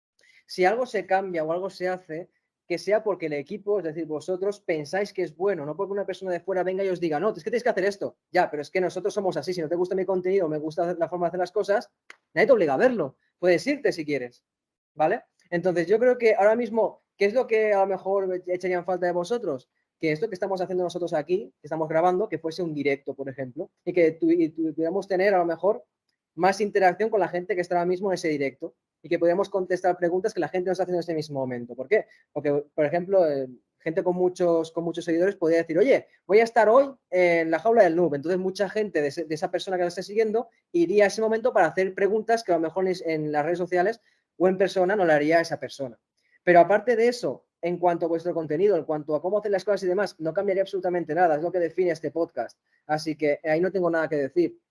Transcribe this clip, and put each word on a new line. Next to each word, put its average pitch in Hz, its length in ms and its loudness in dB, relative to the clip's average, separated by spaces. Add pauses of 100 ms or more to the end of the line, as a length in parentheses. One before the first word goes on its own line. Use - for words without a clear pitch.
(440)
Si 180 220 0
algo 233 180 0
se 196 220 -6
cambia 190 360 0
o 160 100 -2
algo 180 180 -4
se 180 180 -6
hace, 180 400 -8 (380)
que 170 120 -4
sea 208 240 0
porque 180 240 -2
el 151 60 -6
equipo, 196 460 -4
es 175 60 -6
decir, 160 220 -8
vosotros 185 540 -6
pensáis 180 520 -4
que 185 120 -4
es 151 120 -8
bueno, 175 300 -2
no 151 100 -8
porque 196 140 -6
una 196 160 -4
persona 185 240 -8
de 170 80 -4
fuera 185 240 -2
venga 185 220 -2
y 196 40 -2
os 175 120 -4
diga, 156 180 0
"No, 202 120 0
es 170 120 -6
que 214 80 -10
tienes 226 140 -2
que 247 40 0
hacer 190 160 0
esto". 196 320 -4 (140)
Ya, 170 180 2
pero 147 140 -6
es 135 80 -14
que 185 100 0
nosotros 180 320 -2
somos 185 240 -2
así, 151 160 -4
si 180 80 -6
no 151 80 -4
te 170 60 -2
gusta 180 220 0
mi 185 80 0
contenido, 185 440 0
me 156 100 -2
gusta 165 360 -4
la 165 140 -2
forma 175 180 -2
de - 40 2
hacer 180 100 -4
las 180 100 -4
cosas, 208 400 -2 (420)
nadie 185 140 4
te 277 60 8
obliga 170 220 4
a - 20 0
verlo, 196 400 0 (240)
puedes 175 260 4
irte 269 240 0
si 160 140 -4
quieres, 131 400 -8 (500)
¿vale? 165 300 0 (260)
Entonces, 170 380 0
yo 220 100 4
creo 247 180 4
que 220 200 4
ahora 202 180 4
mismo, 226 480 -2 (140)
¿qué 196 80 0
es 208 100 2
lo 240 140 0
que 214 240 2
a 196 80 4
lo 196 80 4
mejor 190 580 -2
echarían 180 380 -2
falta 180 220 -2
de 175 60 0
vosotros? 175 560 -4 (300)
Que 160 140 0
esto 156 160 -4
que 208 60 -12
estamos 190 260 -4
haciendo 180 240 -2
nosotros 170 280 -6
aquí, 175 480 -2
que - 60 -20
estamos 160 220 -4
grabando, 180 400 2
que 160 100 -4
fuese 160 240 -6
un 165 100 -6
directo, 139 420 -2
por 139 140 -10
ejemplo, 135 440 -10 (120)
y 175 80 -4
que 165 200 4
tu-, 160 180 0
y 170 200 4
tu-, 160 220 -4
pudiéramos 165 360 -4
tener 190 260 2
a 180 40 4
lo 170 60 2
mejor 180 400 -2 (520)
más 190 240 2
interacción 202 500 2
con 220 80 2
la 175 80 2
gente 180 300 -4
que 180 60 0
está 175 120 -4
ahora 175 120 0
mismo 185 240 -2
en 180 40 0
ese 170 140 -2
directo 143 460 -4 (280)
y 151 60 -14
que 170 100 0
podíamos 175 300 2
contestar 185 480 0
preguntas 180 380 0
que 185 60 -4
la 147 80 -2
gente 185 200 -4
nos 180 100 0
hace 180 140 -2
en 175 60 0
ese 165 160 -4
mismo 151 260 -6
momento. 123 340 -6
¿Por 131 140 -10
qué? 202 180 2 (260)
Porque, 143 320 -2 (100)
por 156 100 0
ejemplo, 175 440 2
eh, 139 200 -4 (300)
gente 165 260 -4
con 175 100 0
muchos, 180 580 0
con 170 120 -4
muchos 170 220 -6
seguidores 175 300 0
podría 165 220 2
decir, 165 200 0
"Oye, 214 280 4 (200)
voy 208 140 6
a 233 40 6
estar 226 240 4
hoy 269 260 6 (160)
en 170 400 2
la 160 80 2
jaula 226 240 6
del 170 140 4
noob". 165 180 2
Entonces, 160 240 -2
mucha 190 300 -2
gente 202 320 -2
de 147 80 2
ese, 156 160 -6
de 156 100 -6
esa 175 160 -4
persona 180 280 -4
que 180 60 0
nos 175 80 -2
esté 185 100 -8
siguiendo 220 460 -4 (240)
iría 208 320 4
a - 20 6
ese - 160 -2
momento 226 300 0
para 190 160 4
hacer 190 260 -2
preguntas 220 500 0
que 185 80 0
a 170 40 2
lo 160 40 0
mejor 165 280 -2
en, 180 60 0 (120)
en 156 260 -2
las 147 120 0
redes 170 140 -2
sociales 180 420 -2 (360)
o 180 120 4
en 190 100 0
persona 185 360 0
no 196 120 2
le 156 80 6
haría 151 240 4
a - 20 2
esa 160 180 -4
persona. 127 400 -12 (460)
Pero 175 160 8
aparte 208 340 4
de 226 140 4
eso, 170 380 -4 (160)
en 175 160 -4
cuanto 170 260 0
a 165 40 0
vuestro 165 260 -4
contenido, 165 420 0
en 151 80 -2
cuanto 151 300 -4
a 147 80 -2
cómo 190 160 -2
hacer 208 120 -4
las 185 140 -2
cosas 196 180 -2
y 190 40 -4
demás, 180 340 -2
no 160 140 -4
cambiaría 196 280 0
absolutamente 180 520 -4
nada, 170 220 4
es 151 60 -4
lo 175 80 -4
que 180 80 -2
define 170 320 0
este 151 200 -4
podcast. 147 480 -6 (280)
Así 156 300 -4
que 147 280 0
ahí 160 160 2
no 185 120 0
tengo 180 180 0
nada 160 180 0
que 156 80 -2
decir. 147 420 0 (120)